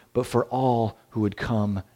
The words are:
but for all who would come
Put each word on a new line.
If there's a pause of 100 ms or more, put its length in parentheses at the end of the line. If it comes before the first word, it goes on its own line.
(140)
but
for
all (140)
who
would
come (120)